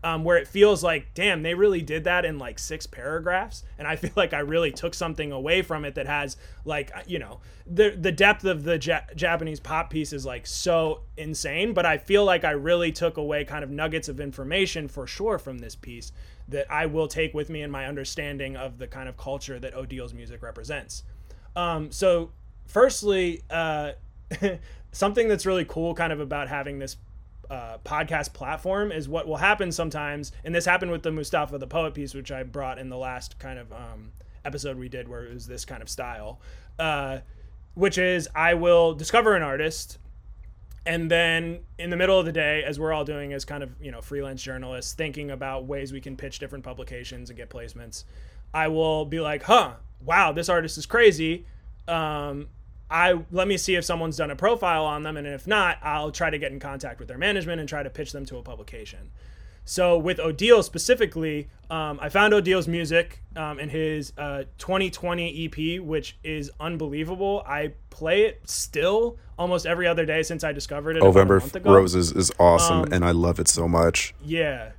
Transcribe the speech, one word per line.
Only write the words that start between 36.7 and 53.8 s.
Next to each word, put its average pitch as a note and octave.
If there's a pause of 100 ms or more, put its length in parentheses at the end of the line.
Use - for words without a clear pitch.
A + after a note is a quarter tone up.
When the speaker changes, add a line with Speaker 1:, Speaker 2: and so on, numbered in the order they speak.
Speaker 1:
uh, C#3+ (560)
which F3+
is F3+
I E3
will E3+
discover G#3+
an E3+
artist, D3+ (880)
and E3
then E3+ (180)
in E3+
the F3
middle F#3+
of F3
the E3
day, D3+
as C#3+
we're D#3
all D3+
doing C#3+
as C#3
kind D3
of, B2+
you C#3+
know, A#2
freelance C#3
journalists, B2+
thinking D3
about C3+
ways C#3
we C3+
can C3+
pitch C3
different C3+
publications B2
and A#2
get A#2
placements, A#2 (480)
I D#3+
will D#3
be D3
like, D3+
"Huh, F#3 (260)
wow, E3
this D#3+
artist E3
is D#3
crazy. F3 (400)
Um, D3+ (420)
I, E3+ (100)
let F#3
me G3
see F#3
if E3+